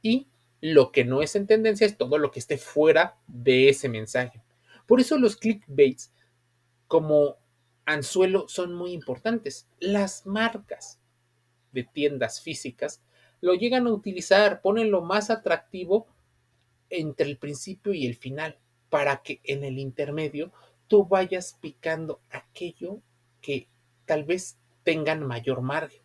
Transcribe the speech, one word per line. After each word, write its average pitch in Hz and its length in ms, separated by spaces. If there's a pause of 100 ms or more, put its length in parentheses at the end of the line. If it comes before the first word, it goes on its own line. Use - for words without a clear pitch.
Y 240 260 (320)
lo 151 320
que 127 120
no 131 180
es 156 140
en 196 100
tendencia 220 400
es 208 100
todo 151 220
lo 147 120
que 127 100
esté 135 180
fuera 156 580 (100)
de 127 420
ese 139 200
mensaje. 117 540 (440)
Por 247 140
eso 277 180
los 220 180
clickbaits 143 760 (760)
como 151 500 (480)
anzuelo 185 640
son 175 260
muy 180 180
importantes. 220 760 (100)
Las 196 480
marcas 214 760 (720)
de 127 120
tiendas 143 560
físicas - 600 (380)
lo 180 140
llegan 240 320
a 233 60
utilizar, 202 680
ponen 214 280
lo 185 120
más 208 280
atractivo 190 760 (840)
entre 156 380
el 196 80
principio 185 560
y 147 140
el 120 80
final, 147 440 (300)
para 143 300
que - 260
en 139 180
el 135 160
intermedio 147 720 (360)
tú 202 180
vayas 185 560
picando 160 680
aquello 180 720 (400)
que 135 260 (380)
tal 151 180
vez 185 320 (280)
tengan 156 420
mayor 123 340
margen. 143 440